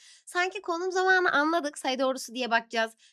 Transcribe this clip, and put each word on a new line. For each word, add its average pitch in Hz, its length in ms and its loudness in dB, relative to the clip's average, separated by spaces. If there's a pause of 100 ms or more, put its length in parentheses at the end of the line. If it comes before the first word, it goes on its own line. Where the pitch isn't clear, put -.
(260)
Sanki 370 360 -2
konum 359 300 -4
zamanı 370 400 4
anladık. 302 460 0
Sayı 262 200 -2
doğrusu 262 360 -2
diye 240 160 -4
bakacağız. 226 420 0 (200)